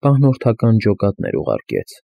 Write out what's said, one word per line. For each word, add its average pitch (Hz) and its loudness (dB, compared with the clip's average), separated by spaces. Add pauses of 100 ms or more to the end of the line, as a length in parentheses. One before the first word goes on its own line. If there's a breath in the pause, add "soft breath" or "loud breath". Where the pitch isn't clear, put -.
պահնորդական 131 2
ջոկատներ - -2
ուղարկեց - -6 (140)